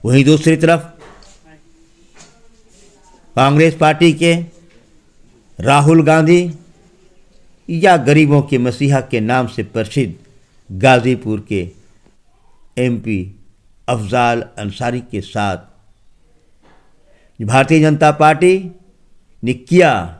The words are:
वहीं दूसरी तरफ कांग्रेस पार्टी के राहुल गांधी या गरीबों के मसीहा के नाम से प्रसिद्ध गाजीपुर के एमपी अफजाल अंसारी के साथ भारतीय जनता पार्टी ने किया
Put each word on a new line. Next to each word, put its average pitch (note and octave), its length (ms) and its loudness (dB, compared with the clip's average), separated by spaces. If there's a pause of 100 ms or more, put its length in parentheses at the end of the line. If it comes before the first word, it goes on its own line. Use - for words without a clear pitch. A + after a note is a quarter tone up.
वहीं B2+ 220 2
दूसरी D#3 320 2
तरफ D#3+ 380 -2 (2500)
कांग्रेस D3 400 2
पार्टी D#3+ 380 2
के E3 200 0 (1300)
राहुल D3 440 4
गांधी D#3+ 480 2 (1160)
या E3+ 300 2
गरीबों D3 440 2
के C#3+ 160 -4
मसीहा C3 420 -2
के A#2+ 200 -6
नाम B2 260 -2
से G#2+ 180 -10
प्रसिद्ध A2 480 -6 (560)
गाजीपुर A2 800 -2
के G2+ 100 -6 (1160)
एमपी A#2 420 -4 (680)
अफजाल A#2+ 540 -2 (160)
अंसारी A#2+ 440 -8
के G#2+ 220 -12
साथ G2+ 340 -6 (1800)
भारतीय C3+ 420 0
जनता D3+ 320 2
पार्टी D#3 420 2 (880)
ने B2 100 -4
किया E3 380 2 (280)